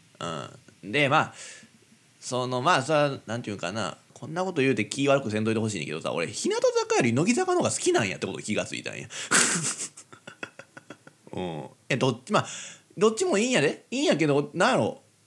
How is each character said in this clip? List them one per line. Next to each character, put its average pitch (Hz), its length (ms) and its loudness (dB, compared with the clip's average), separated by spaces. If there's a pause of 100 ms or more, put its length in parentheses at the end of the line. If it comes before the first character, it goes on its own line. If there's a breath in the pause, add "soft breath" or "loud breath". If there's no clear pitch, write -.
(840)
う 87 60 -12
ん。 104 40 -6
で、 143 160 2
ま 147 100 4
あ、 - 160 0 (840 loud breath)
そ 123 260 -4
の、 127 160 -2
ま 170 140 4
あ、 131 60 2
さ、 147 440 2
な 113 120 -4
ん 120 40 -6
て 113 80 -8
い - 20 -4
う 98 40 -6
ん - 20 -10
か 87 140 -4
な。 104 260 -4 (160)
こ - 120 -16
ん 156 80 -10
な 180 100 -2
こ 185 80 -4
と 143 100 2
言 135 100 4
う - 20 0
て 104 100 0
気 139 220 -2
悪 139 140 6
く 117 100 -6
せ 107 80 -2
ん 110 60 0
と 110 80 2
い - 20 0
て 110 60 0
ほ 113 80 0
し 101 80 -4
い - 20 -4
ね 73 60 -4
ん - 20 -6
け 76 60 -8
ど 78 80 -6
さ、 67 120 -4
俺、 82 140 -2
日 - 220 -4
向 415 80 0
坂 466 400 2
よ 392 60 4
り 120 100 2
乃 165 200 2
木 240 40 -2
坂 370 160 0
の 359 60 2
方 294 60 2
が 208 60 0
好 - 80 -2
き 359 140 2
な 330 100 4
ん 98 60 0
や - 80 -6
っ - 20 -12
て - 80 -4
こ 95 60 -4
と - 80 -6
気 208 160 -4
が 90 80 0
つ - 100 -8
い 60 80 -6
た 55 100 -8
ん 55 80 -10
や。 - 60 -12
<laughs> - 80 -16 (2250 loud breath)
う - 80 -6
ん。 80 280 -8 (200)
え、 143 80 0
ど 131 140 2
っ 113 140 -4
ち、 - 80 -6
ま 180 80 6
あ、 - 60 -2 (500 loud breath)
ど 220 160 4
っ - 20 -6
ち 370 100 -2
も 339 140 2
い 220 60 2
い 254 40 0
ん 254 40 -2
や 196 80 4
で。 - 320 0
い 240 60 -2
い - 40 0
ん - 20 2
や 311 120 4
け 156 100 2
ど、 147 280 2
な 185 140 4
ん - 40 4
や 214 40 4
ろ。 117 260 0 (240)